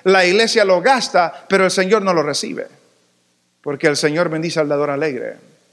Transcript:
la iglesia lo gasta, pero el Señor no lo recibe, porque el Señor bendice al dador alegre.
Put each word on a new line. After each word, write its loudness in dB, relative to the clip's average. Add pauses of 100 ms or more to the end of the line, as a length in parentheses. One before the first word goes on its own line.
la 4
iglesia 2
lo 2
gasta, 0
pero 2
el 2
Señor 0
no 0
lo 2
recibe, -6 (960)
porque -4
el 2
Señor 0
bendice -4
al 0
dador -2
alegre. -6 (360)